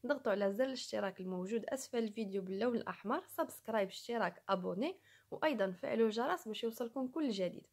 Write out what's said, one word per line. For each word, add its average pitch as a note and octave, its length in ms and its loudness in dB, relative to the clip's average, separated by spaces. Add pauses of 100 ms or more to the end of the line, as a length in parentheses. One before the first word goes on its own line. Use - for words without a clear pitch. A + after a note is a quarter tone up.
ضغطوا C4 260 2
على G3 200 4
زر A#3 120 4
الاشتراك G#3 560 -2
الموجود F#3 440 -2
أسفل B3+ 340 -2
الفيديو G#3 440 -2
باللون G3+ 340 0
الأحمر، A3+ 500 -2
سبسكرايب، A3 640 0
اشتراك، G3 600 -2
أبوني، F#3+ 480 0 (340)
وأيضًا B3 400 2
فعلوا A3+ 360 2
الجرس A#3 420 0
باش G#3+ 160 -4
يوصلكم B3 440 -2
كل C#4+ 220 0
جديد. F#3+ 420 -2